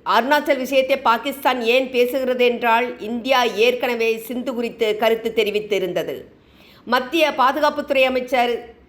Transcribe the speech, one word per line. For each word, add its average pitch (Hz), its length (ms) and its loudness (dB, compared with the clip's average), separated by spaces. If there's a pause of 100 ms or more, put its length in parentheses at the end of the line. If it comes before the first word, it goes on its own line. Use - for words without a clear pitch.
அருணாச்சல் 277 520 2
விஷயத்தை 262 400 0
பாகிஸ்தான் 254 640 0
ஏன் 247 300 0
பேசுகிறது 247 480 0
என்றால், 240 600 0
இந்தியா 240 440 0
ஏற்கனவே 226 760 0
சிந்து 247 360 -6
குறித்து 226 440 -2
கருத்து 226 380 0
தெரிவித்திருந்தது. 190 840 -2 (640)
மத்திய 262 460 0
பாதுகாப்புத்துறை 277 720 2
அமைச்சர் 247 720 -2 (160)